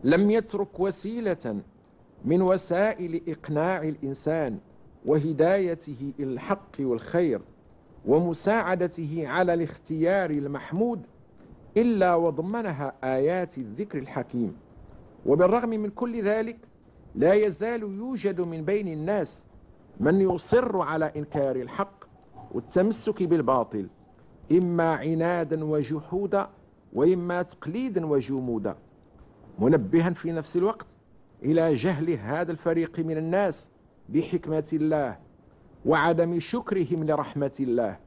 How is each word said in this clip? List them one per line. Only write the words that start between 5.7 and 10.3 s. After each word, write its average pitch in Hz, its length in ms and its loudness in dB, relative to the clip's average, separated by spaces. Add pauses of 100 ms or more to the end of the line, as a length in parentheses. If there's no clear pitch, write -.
إلى 135 140 -4
الحق - 460 -6
والخير 135 640 0 (640)
ومساعدته 170 1200 0
على 170 260 2
الاختيار 170 760 0
المحمود 151 720 -2 (760)